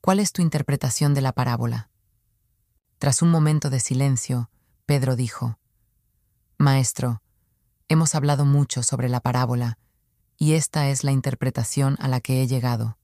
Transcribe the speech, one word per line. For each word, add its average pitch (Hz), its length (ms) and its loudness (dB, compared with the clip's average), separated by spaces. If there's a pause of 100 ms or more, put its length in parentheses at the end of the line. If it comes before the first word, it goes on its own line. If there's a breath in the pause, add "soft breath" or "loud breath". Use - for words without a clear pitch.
¿Cuál 190 180 2
es 208 140 0
tu 180 100 -2
interpretación 143 720 0
de 139 60 0
la 131 120 0
parábola?". 117 580 -2 (1080)
Tras 139 240 0
un 170 80 4
momento 151 400 2
de 131 80 0
silencio, 127 720 -2 (360)
Pedro 131 280 2
dijo, 117 440 -4 (1000)
Maestro, 131 640 0 (640)
hemos 160 280 2
hablado 143 280 2
mucho 139 380 2
sobre 123 260 -2
la 123 120 0
parábola, 120 580 -2 (600)
y 151 160 2
esta 147 340 0
es 139 160 -2
la 139 80 2
interpretación 131 880 -2
a 135 80 -4
la 127 120 0
que 131 220 0
he 131 40 0
llegado. 120 580 -2